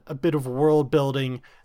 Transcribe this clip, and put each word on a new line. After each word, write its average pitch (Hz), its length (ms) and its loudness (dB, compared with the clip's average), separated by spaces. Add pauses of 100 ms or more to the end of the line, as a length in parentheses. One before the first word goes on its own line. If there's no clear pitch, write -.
a 160 60 -8
bit 151 200 0
of 143 120 -2
world 147 440 2
building. 135 500 -2 (240)